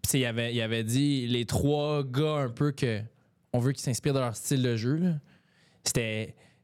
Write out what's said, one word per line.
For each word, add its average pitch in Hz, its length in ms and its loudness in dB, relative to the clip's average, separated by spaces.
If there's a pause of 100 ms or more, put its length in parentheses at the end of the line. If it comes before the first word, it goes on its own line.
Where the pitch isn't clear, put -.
tu - 80 -2
sais, 139 80 2
il 123 60 2
avait, 117 280 -2
il 117 80 2
avait 113 240 0
dit 131 420 2
les 120 180 0
trois 147 600 0
gars 151 320 0
un 131 120 0
peu 143 220 0
que 117 300 -2 (500)
on 120 80 0
veut 127 140 2
qu'ils - 100 -6
s'inspirent 135 300 0
de 135 60 2
leur 120 160 -2
style 135 260 0
de 120 160 2
jeu, 123 180 0
là. 170 200 0 (680)
C'était 110 520 -2 (280)